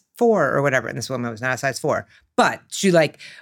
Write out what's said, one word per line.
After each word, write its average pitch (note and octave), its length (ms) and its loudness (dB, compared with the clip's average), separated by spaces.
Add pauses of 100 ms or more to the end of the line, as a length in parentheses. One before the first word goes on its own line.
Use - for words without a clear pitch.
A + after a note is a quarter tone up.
(180)
four G#3 380 2
or C#3+ 60 2
whatever." C3 260 0
And C3+ 100 -8
this A#2+ 120 -8
woman B2 200 -6
was A2 120 -12
not B2+ 140 -2
a - 20 -6
size C3+ 220 -6
four. A#2+ 280 -2 (300)
But F#3+ 320 2
she, - 220 0
like, D#3+ 260 4 (240)